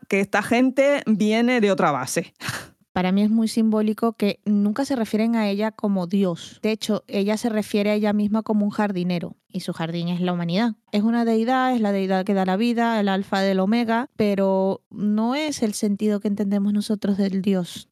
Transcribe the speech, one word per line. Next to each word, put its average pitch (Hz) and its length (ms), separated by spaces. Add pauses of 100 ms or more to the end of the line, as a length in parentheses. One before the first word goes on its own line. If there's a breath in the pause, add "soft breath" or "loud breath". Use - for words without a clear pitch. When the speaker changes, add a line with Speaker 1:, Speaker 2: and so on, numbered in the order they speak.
Speaker 1:
que 196 120
esta 202 220
gente 262 640
viene 220 540
de 202 100
otra 185 200
base. 135 420 (600 loud breath)
Speaker 2:
Para 185 180
mí 202 120
es 214 80
muy 220 180
simbólico 220 640
que - 320
nunca 208 400
se 269 120
refieren 226 380
a 220 140
ella 208 240
como 196 340
Dios. 180 560
De 214 100
hecho, 214 340
ella 208 320
se 240 100
refiere 208 420
a 208 40
ella 208 180
misma 208 300
como 214 240
un 208 40
jardinero, 180 640 (160)
y 185 100
su 180 120
jardín 170 360
es 175 120
la 180 140
humanidad. 175 400 (160)
Es 208 120
una 233 220
deidad, 247 500
es 240 60
la 202 120
deidad 190 340
que 208 80
da 190 100
la 185 140
vida, 233 420
el 202 80
alfa 196 320
del 190 200
omega, 226 560
pero 196 720
no 214 440
es 302 280
el 214 100
sentido 208 480
que 214 80
entendemos 202 460
nosotros 208 420
del 190 240
Dios, 185 520